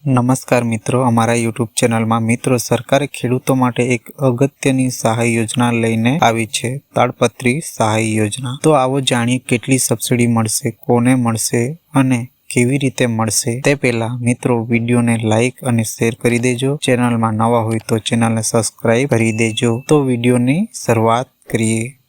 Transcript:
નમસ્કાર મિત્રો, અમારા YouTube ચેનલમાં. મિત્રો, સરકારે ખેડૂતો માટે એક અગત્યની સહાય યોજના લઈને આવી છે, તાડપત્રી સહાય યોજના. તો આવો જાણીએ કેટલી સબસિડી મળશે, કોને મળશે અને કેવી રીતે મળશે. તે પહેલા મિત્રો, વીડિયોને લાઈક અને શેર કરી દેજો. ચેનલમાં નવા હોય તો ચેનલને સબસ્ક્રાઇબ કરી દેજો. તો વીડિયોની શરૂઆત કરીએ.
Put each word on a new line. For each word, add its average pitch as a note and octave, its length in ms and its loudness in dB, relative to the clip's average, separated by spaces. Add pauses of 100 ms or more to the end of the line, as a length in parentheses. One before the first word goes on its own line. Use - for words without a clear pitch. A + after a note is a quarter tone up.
નમસ્કાર B2+ 580 0
મિત્રો, A#2 360 -2
અમારા A#2 340 2
YouTube A2+ 420 -2
ચેનલમાં. A2+ 460 0
મિત્રો, A#2+ 340 0
સરકારે B2+ 500 0
ખેડૂતો B2+ 480 -2
માટે B2 280 0
એક A#2+ 280 -2
અગત્યની C3 800 0
સહાય A#2 360 -2
યોજના A#2 460 0
લઈને A#2 460 0
આવી A2+ 280 2
છે, B2+ 360 -6 (120)
તાડપત્રી B2 680 0
સહાય A2 420 -2
યોજના. A2 600 -2
તો D#3 80 4
આવો C3+ 300 2
જાણીએ B2 380 0
કેટલી B2+ 400 0
સબસિડી A#2+ 480 0
મળશે, A2+ 440 0
કોને A#2+ 440 2
મળશે A#2+ 640 -2 (160)
અને C3 360 2 (200)
કેવી B2+ 280 2
રીતે C3 280 0
મળશે. A#2 540 -2
તે C#3+ 140 2
પહેલા A#2+ 420 -2
મિત્રો, A#2+ 480 0
વીડિયોને A#2 520 0
લાઈક A2+ 480 0
અને A#2 180 0
શેર A#2 320 -2
કરી A#2+ 240 0
દેજો. B2+ 380 -2
ચેનલમાં A#2+ 580 0
નવા A#2 260 2
હોય A2+ 180 -2 (100)
તો A2+ 100 0
ચેનલને A2+ 440 0
સબસ્ક્રાઇબ A#2 680 0
કરી A2+ 240 2
દેજો. A2+ 560 -2
તો D3+ 140 4
વીડિયોની B2 680 0 (180)
શરૂઆત A2+ 400 2 (240)
કરીએ. A2+ 480 -2 (100)